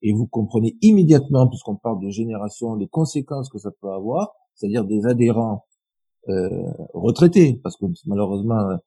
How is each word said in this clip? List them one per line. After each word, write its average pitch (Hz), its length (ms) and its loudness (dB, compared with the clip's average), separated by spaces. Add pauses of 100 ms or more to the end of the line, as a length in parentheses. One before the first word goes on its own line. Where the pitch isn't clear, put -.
Et 107 120 0
vous 110 160 0
comprenez 113 520 -2
immédiatement, 147 680 6
puisqu'on - 280 -6
parle 110 240 -6
de 98 80 -6
génération, 110 680 -8
les 98 100 -6
conséquences 143 640 -4
que - 100 -14
ça 101 120 -10 (100)
peut 98 100 -10
avoir, 117 420 -6 (220)
c'est-à-dire 107 300 -4
des 104 220 -2
adhérents, 117 580 0 (640)
euh, 92 340 -4 (320)
retraités, 131 680 4
parce - 140 -10
que 101 100 -6 (200)
malheureusement 101 680 -2 (100)